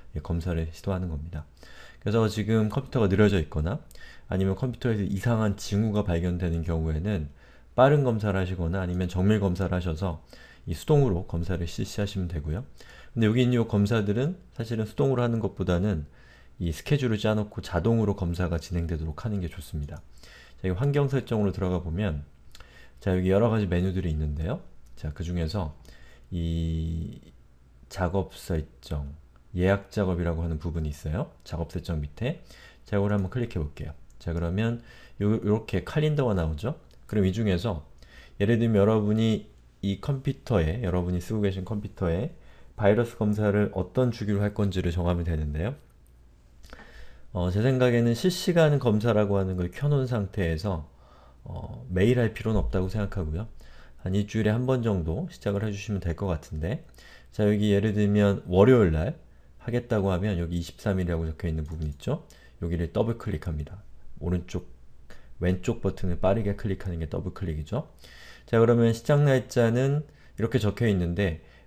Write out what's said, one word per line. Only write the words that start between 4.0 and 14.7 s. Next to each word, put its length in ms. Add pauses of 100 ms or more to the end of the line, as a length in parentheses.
아니면 280
컴퓨터에서 480
이상한 540
징후가 460
발견되는 600
경우에는 680 (460)
빠른 280
검사를 360
하시거나 400
아니면 280
정밀 320
검사를 320
하셔서 540 (400)
이 80
수동으로 540
검사를 380
실시하시면 600
되고요. 380 (480)
근데 140
여기 160
있는 180
이 60
검사들은 680 (160)
사실은 320